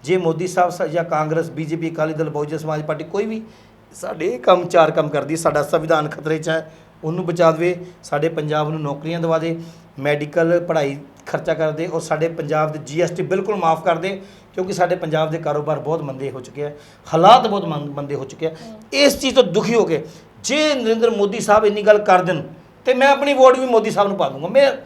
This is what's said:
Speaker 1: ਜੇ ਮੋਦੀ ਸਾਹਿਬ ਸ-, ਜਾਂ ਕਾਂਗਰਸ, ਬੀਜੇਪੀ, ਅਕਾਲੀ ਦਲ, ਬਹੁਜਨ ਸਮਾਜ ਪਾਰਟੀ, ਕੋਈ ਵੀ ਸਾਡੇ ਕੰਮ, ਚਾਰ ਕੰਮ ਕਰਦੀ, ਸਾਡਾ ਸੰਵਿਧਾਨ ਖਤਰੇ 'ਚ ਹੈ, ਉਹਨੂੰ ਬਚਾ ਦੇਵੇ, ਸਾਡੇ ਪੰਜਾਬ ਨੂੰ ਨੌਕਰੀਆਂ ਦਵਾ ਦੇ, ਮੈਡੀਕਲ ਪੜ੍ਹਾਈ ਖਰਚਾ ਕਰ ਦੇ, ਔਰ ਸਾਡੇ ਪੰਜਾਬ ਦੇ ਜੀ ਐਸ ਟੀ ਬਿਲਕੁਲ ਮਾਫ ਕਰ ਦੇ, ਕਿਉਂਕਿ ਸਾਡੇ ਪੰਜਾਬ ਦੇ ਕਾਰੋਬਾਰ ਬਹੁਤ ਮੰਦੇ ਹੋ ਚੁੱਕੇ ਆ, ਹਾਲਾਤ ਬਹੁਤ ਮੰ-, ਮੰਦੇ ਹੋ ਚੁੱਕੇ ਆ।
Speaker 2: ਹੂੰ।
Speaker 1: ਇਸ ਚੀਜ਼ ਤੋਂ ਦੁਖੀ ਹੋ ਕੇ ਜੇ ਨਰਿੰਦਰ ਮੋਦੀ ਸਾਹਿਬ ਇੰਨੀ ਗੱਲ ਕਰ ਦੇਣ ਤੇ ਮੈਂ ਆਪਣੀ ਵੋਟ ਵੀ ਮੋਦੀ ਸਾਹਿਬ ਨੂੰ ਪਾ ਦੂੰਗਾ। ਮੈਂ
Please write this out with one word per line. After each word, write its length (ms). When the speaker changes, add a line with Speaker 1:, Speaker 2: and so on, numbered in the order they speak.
Speaker 1:
ਜੇ 140
ਮੋਦੀ 300
ਸਾਹਿਬ 220
ਸ-, 120
ਜਾਂ 220
ਕਾਂਗਰਸ, 460
ਬੀਜੇਪੀ, 420
ਅਕਾਲੀ 220
ਦਲ, 160
ਬਹੁਜਨ 280
ਸਮਾਜ 240
ਪਾਰਟੀ, 220
ਕੋਈ 220
ਵੀ 180
ਸਾਡੇ 440
ਕੰਮ, 300
ਚਾਰ 240
ਕੰਮ 180
ਕਰਦੀ, 260
ਸਾਡਾ 280
ਸੰਵਿਧਾਨ 460
ਖਤਰੇ 280
'ਚ 120
ਹੈ, 240
ਉਹਨੂੰ 220
ਬਚਾ 260
ਦੇਵੇ, 340
ਸਾਡੇ 260
ਪੰਜਾਬ 400
ਨੂੰ 120
ਨੌਕਰੀਆਂ 380
ਦਵਾ 180
ਦੇ, 220
ਮੈਡੀਕਲ 600
ਪੜ੍ਹਾਈ 380
ਖਰਚਾ 280
ਕਰ 180
ਦੇ, 160
ਔਰ 140
ਸਾਡੇ 280
ਪੰਜਾਬ 420
ਦੇ 140
ਜੀ 160
ਐਸ 100
ਟੀ 120
ਬਿਲਕੁਲ 320
ਮਾਫ 280
ਕਰ 120
ਦੇ, 260
ਕਿਉਂਕਿ 200
ਸਾਡੇ 220
ਪੰਜਾਬ 360
ਦੇ 60
ਕਾਰੋਬਾਰ 420
ਬਹੁਤ 220
ਮੰਦੇ 300
ਹੋ 80
ਚੁੱਕੇ 260
ਆ, 60
ਹਾਲਾਤ 340
ਬਹੁਤ 180
ਮੰ-, 260
ਮੰਦੇ 240
ਹੋ 100
ਚੁੱਕੇ 220
ਆ। 20
Speaker 2:
ਹੂੰ। 320
Speaker 1:
ਇਸ 260
ਚੀਜ਼ 160
ਤੋਂ 80
ਦੁਖੀ 320
ਹੋ 100
ਕੇ 200
ਜੇ 320
ਨਰਿੰਦਰ 340
ਮੋਦੀ 300
ਸਾਹਿਬ 260
ਇੰਨੀ 160
ਗੱਲ 160
ਕਰ 260
ਦੇਣ 180
ਤੇ 80
ਮੈਂ 140
ਆਪਣੀ 260
ਵੋਟ 260
ਵੀ 60
ਮੋਦੀ 260
ਸਾਹਿਬ 180
ਨੂੰ 80
ਪਾ 120
ਦੂੰਗਾ। 180
ਮੈਂ 240